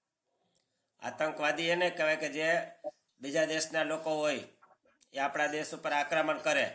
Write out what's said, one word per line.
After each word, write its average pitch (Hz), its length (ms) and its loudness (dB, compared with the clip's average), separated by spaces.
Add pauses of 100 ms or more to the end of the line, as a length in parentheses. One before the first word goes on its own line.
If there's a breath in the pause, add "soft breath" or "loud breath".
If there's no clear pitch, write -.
(1040)
આતંકવાદી 151 680 0
એને 175 220 2
કહેવાય 156 320 0
કે 151 60 -2
જે 156 200 -2 (720)
બીજા 147 260 0
દેશના 156 380 0
લોકો 156 300 -2
હોય, 147 300 0 (680)
એ 135 60 -8
આપણા 147 360 0
દેશ 151 200 -4
ઉપર 151 180 -4
આક્રમણ 151 500 2
કરે. 139 320 2